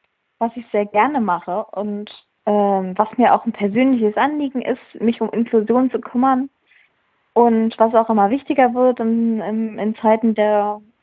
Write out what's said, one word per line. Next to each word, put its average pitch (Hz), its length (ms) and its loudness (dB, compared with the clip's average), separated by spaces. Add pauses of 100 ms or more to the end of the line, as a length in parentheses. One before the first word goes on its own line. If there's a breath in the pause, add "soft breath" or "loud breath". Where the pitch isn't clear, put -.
(380)
was 233 180 -4
ich 233 140 -12
sehr 208 160 0
gerne 240 340 0
mache 185 520 -4
und, 208 380 -8 (360)
ähm, 196 500 0
was - 200 -2
mir 240 180 4
auch - 120 -2
ein 226 60 -2
persönliches 220 640 0
Anliegen 277 460 -4
ist, - 180 -4 (200)
mich 233 200 0
um 220 100 -2
Inklusion 233 600 0
zu - 100 -4
kümmern 262 500 0 (840 soft breath)
und 226 440 2
was 226 160 2
auch 226 160 2
immer 202 200 2
wichtiger 262 440 0
wird 247 260 2
in, 226 400 0
in, 214 380 -6
in 214 180 -4
Zeiten 220 380 2
der 208 480 0 (200)